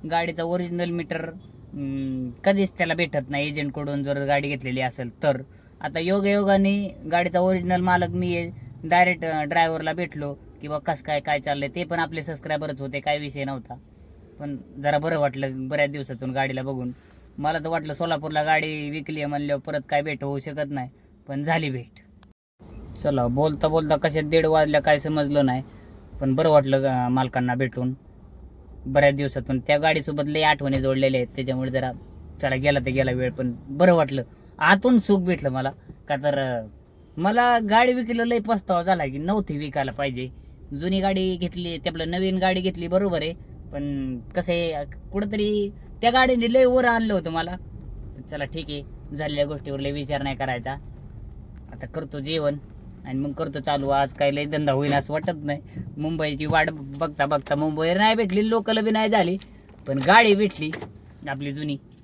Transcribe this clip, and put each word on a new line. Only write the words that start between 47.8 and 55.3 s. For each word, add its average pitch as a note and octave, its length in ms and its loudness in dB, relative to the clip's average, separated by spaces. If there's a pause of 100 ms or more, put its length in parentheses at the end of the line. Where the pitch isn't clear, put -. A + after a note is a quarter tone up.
चला C#3+ 140 -4
ठीक D3 240 -8
आहे, C#3+ 140 -6 (340)
झालेल्या D3 280 0
गोष्टीवर C#3+ 360 -6
लई C#3+ 120 -2
विचार C#3+ 300 -4
नाही C3+ 140 -4
करायचा. C3 360 -4 (1000)
आता - 140 -12
करतो D3 320 -8
जेवण D3 380 -2 (480)
आणि C3 140 -4
मग C#3+ 140 -2
करतो D3+ 280 -6
चालू. C#3 280 -2
आज C#3 260 2
काय C#3+ 160 2
लई C#3+ 140 -2
धंदा D3 280 0
होईन C#3 200 2
असं C#3+ 200 0
वाटत D#3+ 320 -2